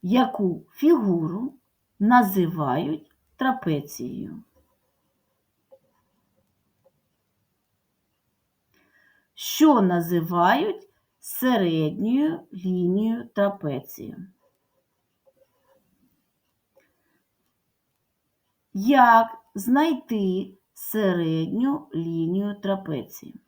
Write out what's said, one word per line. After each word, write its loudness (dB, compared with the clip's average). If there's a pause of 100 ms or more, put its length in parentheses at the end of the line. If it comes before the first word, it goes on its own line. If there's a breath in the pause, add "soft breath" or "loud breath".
Яку 0
фігуру 0 (460)
називають 0 (240)
трапецією? -6 (4000)
Що 4
називають 0 (300)
середньою 0 (140)
лінією -2
трапеції? -6 (4000)
Як 4 (180)
знайти 0 (200)
середню -2
лінію -4
трапеції? -8